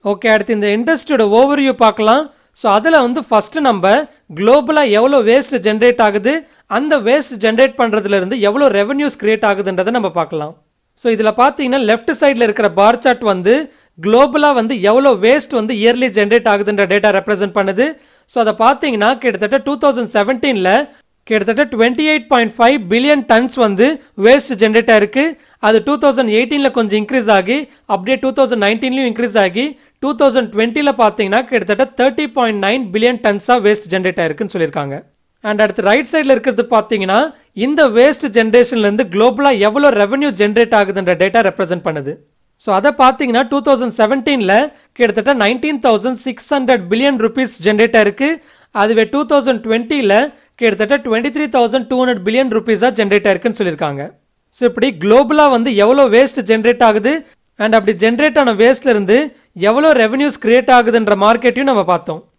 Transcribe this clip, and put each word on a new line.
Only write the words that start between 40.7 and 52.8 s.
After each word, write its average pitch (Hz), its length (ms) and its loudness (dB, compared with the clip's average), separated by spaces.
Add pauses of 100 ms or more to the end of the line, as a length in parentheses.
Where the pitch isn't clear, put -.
ஆகுதுன்ற 190 440 0
டேட்டா 196 260 2
ரெப்ரசென்ட் 180 400 -4
பண்ணுது. 151 260 -8 (480)
So, - 160 -6
அதை 240 140 2 (100)
பாத்தீங்கன்னா 254 400 2 (100)
டூ 277 140 0
தௌசண்ட் 247 340 0
செவன்டீன்ல 226 540 0 (440)
கிட்டத்தட்ட 226 440 0
நைன்டீன் 247 460 -2
தௌசண்ட் 226 380 -2
சிக்ஸ் - 300 -10
ஹண்ட்ரட் 247 360 0
பில்லியன் 254 340 0
ருபீஸ் 240 300 -2 (100)
ஜெனரேட் 214 340 2
ஆயிருக்கு. 214 300 0 (520)
அதுவே 220 220 2 (100)
டூ 285 60 0 (120)
தௌசண்ட் 262 340 0
டுவெண்ட்டில 220 480 0 (460)
கிட்டத்தட்ட 214 440 0
ட்வென்டி 226 300 -2
த்ரீ 302 100 -2 (120)
தௌசண்ட் 240 340 0
டூ 254 100 -2
ஹண்ட்ரட் 247 260 -2
பில்லியன் 233 300 0
ருபீஸா 220 320 0 (100)